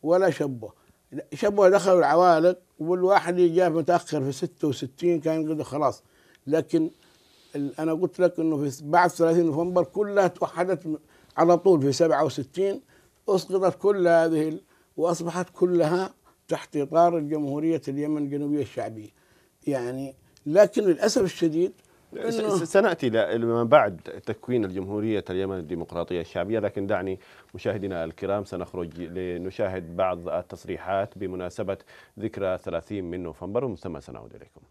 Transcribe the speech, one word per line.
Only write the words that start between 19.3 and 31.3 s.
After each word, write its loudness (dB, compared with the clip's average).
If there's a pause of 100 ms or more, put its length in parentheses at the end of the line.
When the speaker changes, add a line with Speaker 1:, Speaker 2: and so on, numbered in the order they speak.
Speaker 1:
يعني -6 (300)
لكن 4
للأسف 2
الشديد 0 (420)
Speaker 2:
س-، -12
Speaker 1:
إنه -2
Speaker 2:
س-، 0
سنأتي 2
ل-، 0
لما 0
بعد 4 (260)
تكوين -2
الجمهورية -4
اليمن -4
الديمقراطية -6
الشعبية، -4
لكن -6
دعني -4 (360)
مشاهدينا -6
الكرام -6
سنخرج -10
لنشاهد -8
بعض -2
التصريحات -6
بمناسبة -8 (420)